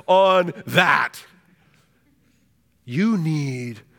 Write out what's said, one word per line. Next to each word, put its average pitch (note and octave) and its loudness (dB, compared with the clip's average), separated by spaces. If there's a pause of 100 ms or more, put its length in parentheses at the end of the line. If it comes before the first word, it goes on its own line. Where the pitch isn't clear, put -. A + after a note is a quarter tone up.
on F#3 4 (140)
that. C#3 0 (1600)
You G3 -2
need C3+ -6 (180)